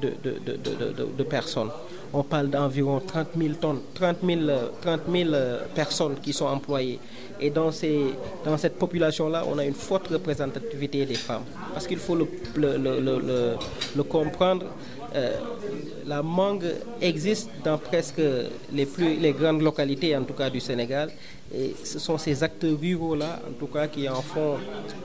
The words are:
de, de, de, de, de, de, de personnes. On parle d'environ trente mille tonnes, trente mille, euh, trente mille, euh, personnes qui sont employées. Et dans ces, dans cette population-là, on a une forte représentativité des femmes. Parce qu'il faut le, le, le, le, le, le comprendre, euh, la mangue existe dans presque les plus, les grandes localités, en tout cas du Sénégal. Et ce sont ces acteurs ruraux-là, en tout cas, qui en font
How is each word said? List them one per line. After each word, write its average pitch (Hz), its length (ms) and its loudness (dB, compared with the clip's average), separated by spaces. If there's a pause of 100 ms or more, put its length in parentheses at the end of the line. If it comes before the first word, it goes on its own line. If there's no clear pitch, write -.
de, 135 120 0 (100)
de, 131 240 -2
de, 123 60 -2
de, - 180 -4
de, 113 220 -2
de, 123 160 -2 (100)
de 135 60 0
personnes. 120 460 0 (420)
On 143 100 2
parle 143 280 2
d'environ 139 500 2
trente 165 340 -4
mille 156 220 2
tonnes, 151 240 0 (140)
trente 175 280 2
mille, 170 260 4
euh, 127 200 2 (120)
trente 165 280 0
mille, 175 240 4
euh, 127 300 2 (120)
personnes 147 480 0
qui 143 100 -2
sont 151 120 0
employées. 135 560 0 (400)
Et 147 100 4
dans 160 220 2
ces, 147 420 2 (300)
dans 151 140 2
cette - 200 0
population-là, 165 720 2
on 147 80 0
a 143 60 2
une 143 100 0
forte 190 340 0
représentativité 143 960 -2
des 127 100 -2
femmes. 113 280 -4 (300)
Parce - 160 -6
qu'il 185 100 -2
faut 175 160 0
le, 165 140 4 (260)
le, 139 220 4
le, 131 240 2
le, 131 180 2
le, 123 360 2 (420)
le 143 80 2
comprendre, 180 640 2 (480)
euh, 131 180 0 (720)
la 147 160 -2
mangue 185 440 2 (340)
existe 175 480 2 (160)
dans 156 140 4
presque 165 420 0 (520)
les 139 140 2
plus, 160 300 2
les 156 160 6
grandes 156 300 4
localités, 151 520 2
en 131 100 2
tout 117 100 -6
cas 131 160 0
du 127 100 -2
Sénégal. 131 500 0 (440)
Et 131 280 -2
ce - 160 -6
sont 156 200 0
ces 139 240 2
acteurs 160 360 2
ruraux-là, 165 680 0
en - 100 -8
tout 147 80 -4
cas, 151 200 0
qui 143 220 -2
en 131 120 0
font 147 360 0 (480)